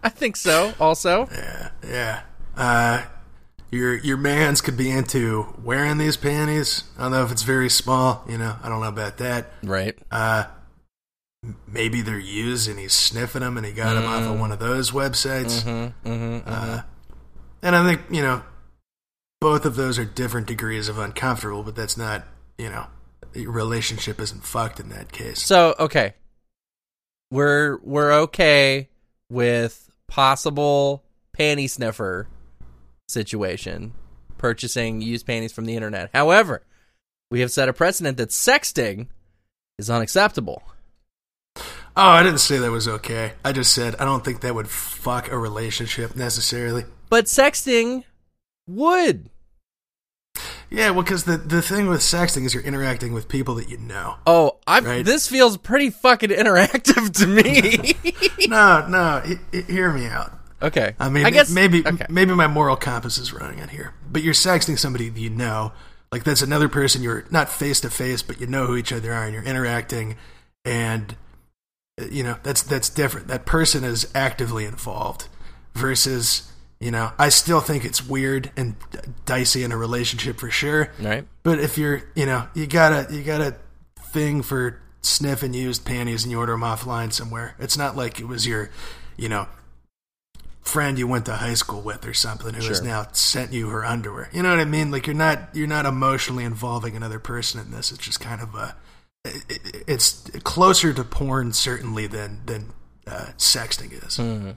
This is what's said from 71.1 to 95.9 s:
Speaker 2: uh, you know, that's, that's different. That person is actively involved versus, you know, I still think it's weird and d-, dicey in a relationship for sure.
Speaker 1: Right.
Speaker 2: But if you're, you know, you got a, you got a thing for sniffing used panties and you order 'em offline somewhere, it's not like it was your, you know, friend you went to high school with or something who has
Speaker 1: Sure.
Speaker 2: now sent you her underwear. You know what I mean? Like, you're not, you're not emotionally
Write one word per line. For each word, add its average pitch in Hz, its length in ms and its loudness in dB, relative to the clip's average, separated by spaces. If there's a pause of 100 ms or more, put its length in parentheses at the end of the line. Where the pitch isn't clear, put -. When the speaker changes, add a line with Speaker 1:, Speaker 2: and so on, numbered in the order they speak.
Speaker 2:
uh, - 100 -10
you 139 140 -4
know, 120 180 -6
that's, 135 200 -2
that's 135 260 -2
different. - 400 -2
That 127 160 -4
person 156 400 2
is 113 300 -2
actively 120 500 -2
involved - 640 -8 (460)
versus, 127 760 0 (300)
you 120 100 -4
know, 113 280 -2
I 147 100 6
still 160 320 6
think 143 240 -2
it's - 240 -4
weird 135 480 0
and 120 200 -4 (140)
d-, - 80 -12 (280)
dicey 127 360 2
in 120 100 -4
a 117 40 -2
relationship 117 640 -4
for 117 120 -8
sure. 147 480 0
Speaker 1:
Right. 107 280 -2 (160)
Speaker 2:
But 160 180 2
if 151 160 0
you're, 147 260 0 (120)
you 151 100 0
know, 127 300 0
you 156 120 -4
got 156 440 6
a, 151 40 -6
you 147 80 -8
got 151 200 -2
a 139 140 -2 (560)
thing 147 300 0
for 123 380 -4 (200)
sniffing 135 540 0
used 127 320 -4
panties 120 380 -4
and 123 80 -4
you 117 60 -2
order 117 160 -2
'em 113 60 -2
offline 117 520 -4
somewhere, 113 460 -8
it's 139 200 -2
not 135 180 -4
like 123 220 -6
it 117 80 -12
was 117 200 -4
your, 107 220 -4 (480)
you 113 120 -8
know, 104 180 -4 (1160)
friend 143 360 -2
you 123 80 -2
went 123 180 -2
to 113 100 -6
high 117 200 -4
school 101 260 -4
with 104 240 -10
or 110 80 -10
something 110 400 -4
who 113 140 -6
has 110 120 -2
Speaker 1:
Sure. - 80 -4
Speaker 2:
now 110 260 -4
sent - 400 0
you 113 180 -4
her 110 160 -4
underwear. 110 460 -6
You 175 100 -2
know 185 80 4
what 170 80 4
I 156 80 4
mean? 151 240 0
Like, 135 160 -4
you're 151 100 -4
not, 156 380 0
you're 151 140 -4
not 151 180 0
emotionally 131 580 0